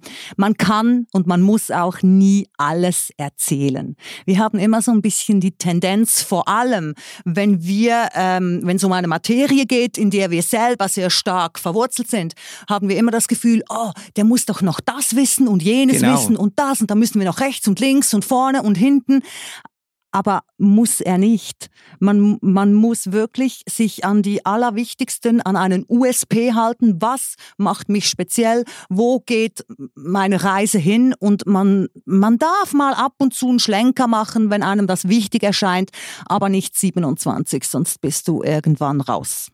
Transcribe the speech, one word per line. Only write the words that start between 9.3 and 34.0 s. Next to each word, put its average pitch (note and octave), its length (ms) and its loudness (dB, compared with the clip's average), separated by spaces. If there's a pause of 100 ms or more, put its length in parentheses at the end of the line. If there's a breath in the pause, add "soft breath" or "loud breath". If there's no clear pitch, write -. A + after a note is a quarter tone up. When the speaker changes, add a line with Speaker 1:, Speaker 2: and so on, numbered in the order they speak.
Speaker 1:
geht, B3 320 -2
in G#3 140 0
der G3 180 0
wir E3+ 140 0
selber A#3 460 0
sehr F3+ 200 -2
stark F3+ 480 -2
verwurzelt A3+ 500 -2
sind, E3+ 260 -4 (360 loud breath)
haben G3+ 180 -2
wir F#3+ 100 0
immer A3+ 120 2
das A3+ 180 -2
Gefühl, A3+ 400 2
oh, A3 260 -6 (220 loud breath)
der G#3 100 2
muss A#3+ 200 2
doch G3+ 160 -4
noch F3+ 180 0
das B3 360 -4
wissen C4+ 320 2
und F#3+ 160 2
jenes B3+ 380 2
Speaker 2:
Genau. B3+ 120 4
Speaker 1:
wissen A3 240 2
und G3+ 220 0
das C4+ 220 0
und G#3 100 -2
da - 20 0
müssen A3 260 2
wir F#3+ 60 0
noch E3+ 140 -2
rechts C4+ 280 -2
und G3 120 0
links C4+ 340 2
und G3+ 100 0
vorne C4 380 0
und G#3 140 2
hinten. C4+ 480 2 (880 loud breath)
Aber G3 300 0 (160)
muss G#3 440 4
er F3+ 180 0
nicht. - 480 0 (320 soft breath)
Man, G3+ 420 2
man G3+ 320 2
muss A3 380 2
wirklich A3 580 -2
sich - 360 -4
an G3+ 180 2
die G3+ 200 -2
allerwichtigsten, A#3 960 -2
an F#3+ 160 -2
einen F#3 320 0
U A#3+ 160 2
S B3+ 220 0
P A#3 280 0
halten. A3+ 460 0
Was B3 360 -4 (220 loud breath)
macht G3+ 320 -4
mich G3+ 200 0
speziell? A#3 540 -2 (260 loud breath)
Wo A#3+ 300 0
geht A3 440 -4 (300)
meine F#3 500 -2
Reise G3 360 0
hin? A3+ 400 2
Und G3+ 260 0
man, G3 440 2 (160)
man G#3 340 2
darf F4 340 0
mal C#4 220 0
ab C4 240 -4
und C4+ 160 0
zu B3+ 140 -4
einen B3 100 2
Schlenker A#3+ 480 0